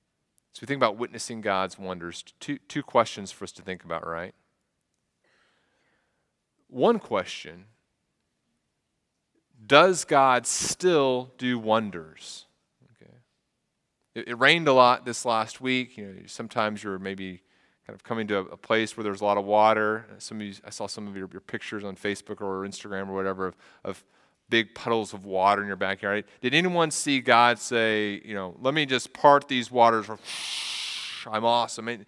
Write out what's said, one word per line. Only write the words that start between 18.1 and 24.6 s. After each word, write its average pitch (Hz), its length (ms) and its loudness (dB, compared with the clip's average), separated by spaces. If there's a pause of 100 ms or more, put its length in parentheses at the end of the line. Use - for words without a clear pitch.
to 104 80 0
a, 95 60 0
a 90 140 -14
place 110 400 -2
where 117 60 -8
there's 101 180 -6
a 104 40 -2
lot 101 120 2
of 101 80 0
water. 107 640 4 (120)
Some 110 220 -14
of 104 60 -10
you, 98 80 -12 (100)
I 104 60 -20
saw 104 160 -10
some 104 220 -12
of 98 80 -14
your, 95 160 -10
your 90 80 -16
pictures - 420 -12
on 98 140 -12
Facebook 104 440 -6
or 95 240 -6
Instagram 98 440 -10
or 95 60 -8
whatever 95 340 -4
of, 87 80 -12 (280)
of - 200 -12 (440)
big 113 240 0